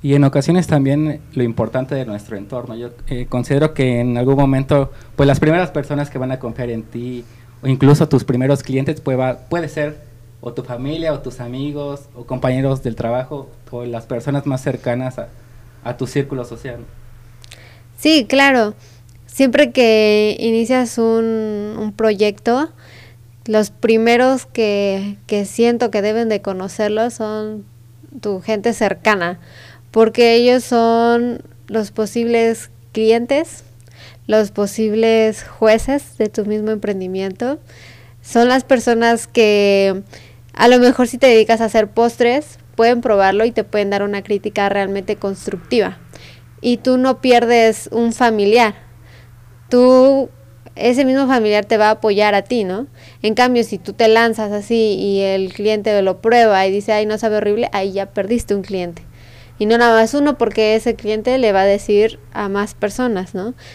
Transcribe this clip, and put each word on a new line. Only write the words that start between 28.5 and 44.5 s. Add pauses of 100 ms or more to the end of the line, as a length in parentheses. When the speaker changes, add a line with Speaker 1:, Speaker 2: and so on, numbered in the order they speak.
Speaker 2:
cercana, (520)
porque
ellos
son (260)
los
posibles (200)
clientes, (640)
los
posibles
jueces
de
tu
mismo
emprendimiento. (640)
Son
las
personas
que (500)
a
lo
mejor
si
te
dedicas
a
hacer
postres, (160)
pueden
probarlo
y
te
pueden
dar
una
crítica